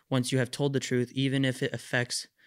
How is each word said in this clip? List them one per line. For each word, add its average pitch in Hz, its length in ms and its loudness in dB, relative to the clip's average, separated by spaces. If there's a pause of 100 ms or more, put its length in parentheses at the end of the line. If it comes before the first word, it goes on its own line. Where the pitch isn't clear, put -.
once 127 240 0
you 135 60 2
have 120 120 2
told 143 220 0
the 135 80 0
truth, 123 320 0
even 135 320 2
if 127 180 0
it 135 100 -2
affects - 560 -4 (180)